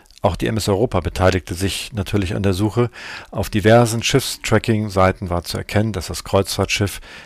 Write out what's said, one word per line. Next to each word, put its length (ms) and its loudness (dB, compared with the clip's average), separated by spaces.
Auch 140 2
die 120 -4
M 100 -2
S 100 -2
Europa 320 2
beteiligte 540 0
sich 400 -6
natürlich 420 -2
an 80 -2
der 100 2
Suche. 360 0
Auf 180 -6
diversen 540 4
Schiffstracking-Seiten 1300 0
war 140 -2
zu 140 -8
erkennen, 360 -2
dass 140 -6
das 180 -10
Kreuzfahrtschiff 760 0